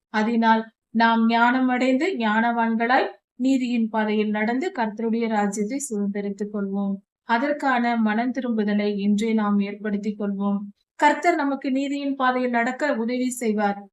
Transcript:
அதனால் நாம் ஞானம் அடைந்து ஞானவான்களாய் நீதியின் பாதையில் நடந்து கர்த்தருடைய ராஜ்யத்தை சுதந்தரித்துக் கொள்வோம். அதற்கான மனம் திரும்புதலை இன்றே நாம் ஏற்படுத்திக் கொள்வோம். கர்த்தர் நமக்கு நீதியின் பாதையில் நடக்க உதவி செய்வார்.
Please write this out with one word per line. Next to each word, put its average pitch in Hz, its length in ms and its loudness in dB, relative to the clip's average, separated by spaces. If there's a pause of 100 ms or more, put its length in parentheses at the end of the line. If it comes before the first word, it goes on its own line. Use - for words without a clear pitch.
அதனால் 226 600 2 (180)
நாம் 226 380 2
ஞானம் 240 400 4
அடைந்து 262 500 2
ஞானவான்களாய் 233 880 2 (280)
நீதியின் 247 540 0
பாதையில் 214 400 0
நடந்து 233 460 0
கர்த்தருடைய 226 520 0
ராஜ்யத்தை 208 500 0
சுதந்தரித்துக் 202 760 -4
கொள்வோம். 196 400 -2 (300)
அதற்கான 247 720 0
மனம் 226 340 0
திரும்புதலை 208 640 -2
இன்றே 208 360 0
நாம் 208 260 2
ஏற்படுத்திக் 202 600 -4
கொள்வோம். 202 360 -2 (380)
கர்த்தர் 294 400 2
நமக்கு 277 360 -2
நீதியின் 277 440 -2
பாதையில் 254 340 0
நடக்க 247 460 0
உதவி 247 340 -2
செய்வார். 208 640 -2